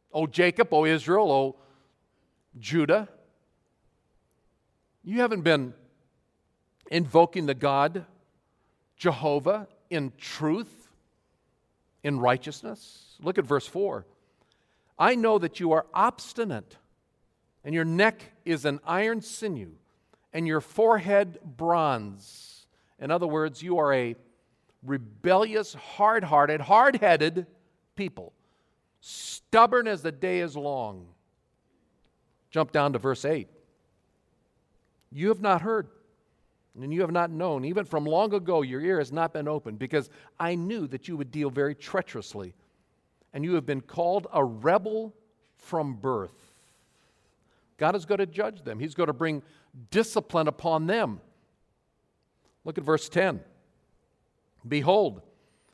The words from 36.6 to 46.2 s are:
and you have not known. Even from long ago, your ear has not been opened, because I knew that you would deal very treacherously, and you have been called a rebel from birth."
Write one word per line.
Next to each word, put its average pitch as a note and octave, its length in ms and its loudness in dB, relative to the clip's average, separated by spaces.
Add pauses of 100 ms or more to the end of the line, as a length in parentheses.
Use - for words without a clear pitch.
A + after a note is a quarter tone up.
and C3 180 -10
you F3 100 0
have E3 100 -2
not F3 180 0
known. D#3+ 340 -4
Even F3+ 200 -4
from D3+ 220 -4
long G3 280 2
ago, F3 280 0
your C3 180 -4
ear F3+ 180 0
has C3 140 -2
not D#3+ 200 -2
been D3 140 -6
opened, B2+ 320 -6
because C3 320 -2 (300)
I E3+ 160 -2
knew F3 320 -6
that B2+ 180 -12
you F3 100 -8
would C#3 140 -8
deal C#3+ 200 -2
very C#3 260 -2
treacherously, G#2 800 -8 (760)
and C#3+ 120 -6
you F3+ 100 -2
have C#3+ 120 0
been C3+ 160 -4
called F3 500 -2
a D3 120 2
rebel F#3+ 680 -2 (400)
from D3 400 -6
birth." G#2+ 540 -6 (1300)